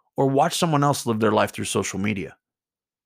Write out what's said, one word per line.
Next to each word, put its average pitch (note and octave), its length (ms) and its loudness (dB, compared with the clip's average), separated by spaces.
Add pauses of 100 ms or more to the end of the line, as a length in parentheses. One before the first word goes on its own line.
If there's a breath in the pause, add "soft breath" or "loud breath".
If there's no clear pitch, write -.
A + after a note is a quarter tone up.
(160)
or C#3 120 2
watch C#3 300 2
someone D3+ 260 2
else C#3+ 220 0
live A2+ 140 -2
their G#2+ 120 2
life G#2 200 2
through G2+ 140 -8
social G2 340 -4
media. G2 360 -6 (720)